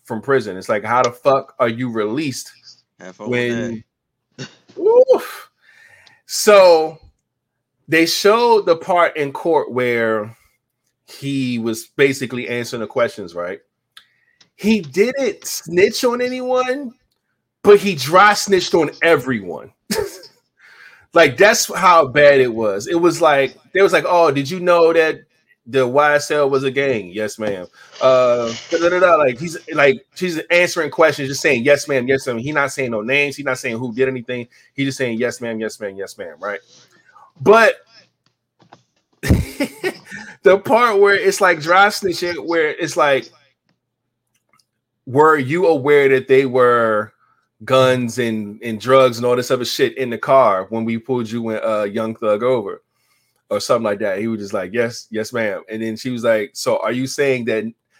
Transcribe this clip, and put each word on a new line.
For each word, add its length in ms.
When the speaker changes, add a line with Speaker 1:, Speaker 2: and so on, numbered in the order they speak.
Speaker 1:
from 180
prison. 340
It's 140
like, 140
how 180
the 100
fuck 460
are 100
you 240
released 920
Speaker 2:
Have 160
fun 160
Speaker 1:
when 520
Speaker 2:
with 100
that. 20
Speaker 1:
Oof. 720
So 720
they 180
showed 600
the 80
part 420
in 160
court 380
where 680
he 500
was 300
basically 600
answering 340
the 60
questions, 460
right? 280
He 240
didn't 600
snitch 600
on 180
anyone, 720
but 160
he 160
dry 400
snitched 400
on 160
everyone. 720
<laughs> 80
Like, 240
that's 360
how 340
bad 340
it 120
was. 320
It 100
was 260
like, 360
they 80
was 120
like, 140
"Oh, 220
did 220
you 80
know 340
that 280
the 220
Y 260
S 160
L 180
was 160
a 60
gang?" 380
"Yes, 320
ma'am." 260
Uh, 540
da, 80
da, 120
da, 100
da. 160
Like, 240
he's, 180
like, 400
she's 240
answering 400
questions, 380
just 120
saying, 220
"Yes, 240
ma'am, 200
yes, 200
ma'am." 100
He 140
not 200
saying 200
no 100
names. 340
He 60
not 160
saying 220
who 160
did 120
anything. 400
He 100
just 120
saying, 200
"Yes, 240
ma'am, 180
yes, 200
ma'am, 160
yes, 240
ma'am," 200
right? 200
But 360
<laughs> 0
the 200
part 360
where 160
it's 260
like 200
dry 260
snitching, 580
where 300
it's 220
like, 340
"Were 320
you 300
aware 420
that 180
they 180
were 680
guns 540
and, 420
and 180
drugs 380
and 80
all 100
this 140
other 160
shit 320
in 140
the 80
car 500
when 160
we 100
pulled 320
you 220
and, 160
uh, 180
Young 320
Thug 280
over?" 400
Or 100
something 240
like 140
that. 220
He 80
was 140
just 120
like, 200
"Yes, 360
yes, 240
ma'am." 340
And 140
then 140
she 160
was 120
like, 300
"So 240
are 140
you 160
saying 380
that 180